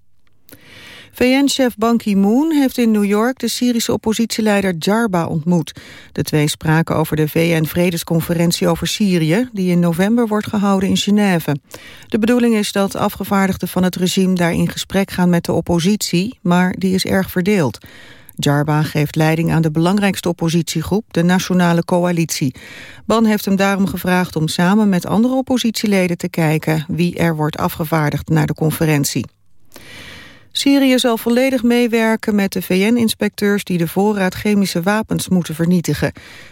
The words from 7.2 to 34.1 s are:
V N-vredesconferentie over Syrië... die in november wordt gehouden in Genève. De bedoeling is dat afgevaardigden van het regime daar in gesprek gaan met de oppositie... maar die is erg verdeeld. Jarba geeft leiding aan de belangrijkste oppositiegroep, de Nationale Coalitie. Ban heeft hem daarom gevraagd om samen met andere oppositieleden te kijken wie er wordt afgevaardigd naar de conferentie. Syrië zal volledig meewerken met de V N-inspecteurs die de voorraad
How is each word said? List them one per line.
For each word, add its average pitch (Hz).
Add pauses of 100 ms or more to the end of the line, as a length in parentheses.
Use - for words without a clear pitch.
V 165
N-vredesconferentie 170
over 170
Syrië... 185
die 185
in 175
november 196
wordt 214
gehouden 196
in 190
Genève. 196 (520)
De 233
bedoeling 233
is 208
dat 196
afgevaardigden 196
van 180
het 185
regime 185
daar 175
in 170
gesprek -
gaan 180
met 175
de 180
oppositie... 180
maar 180
die 185
is 190
erg 190
verdeeld. 180 (580)
Jarba 151
geeft 151
leiding 160
aan 160
de 160
belangrijkste 180
oppositiegroep, 170
de 170
Nationale 175
Coalitie. 170 (500)
Ban 226
heeft 214
hem 196
daarom 196
gevraagd 180
om 156
samen 196
met 175
andere 233
oppositieleden 214
te 180
kijken 160
wie 175
er 170
wordt 151
afgevaardigd 156
naar 156
de 147
conferentie. 151 (1300)
Syrië 269
zal 233
volledig 247
meewerken 226
met 196
de 185
V -
N-inspecteurs 208
die 180
de 165
voorraad 196